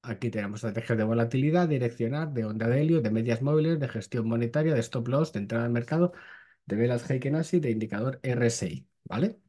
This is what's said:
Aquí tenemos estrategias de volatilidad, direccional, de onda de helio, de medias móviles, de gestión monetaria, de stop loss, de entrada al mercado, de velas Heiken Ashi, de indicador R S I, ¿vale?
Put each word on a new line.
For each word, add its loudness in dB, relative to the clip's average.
Aquí -4
tenemos -6
estrategias -2
de 2
volatilidad, 2
direccional, -2
de -2
onda -2
de 4
helio, 4
de 0
medias 0
móviles, 2
de -2
gestión -4
monetaria, 0
de 4
stop -4
loss, 0
de -6
entrada -2
al 0
mercado, 2
de -4
velas 0
Heiken 0
Ashi, 2
de -2
indicador -2
R 0
S 2
I, -8
¿vale? -2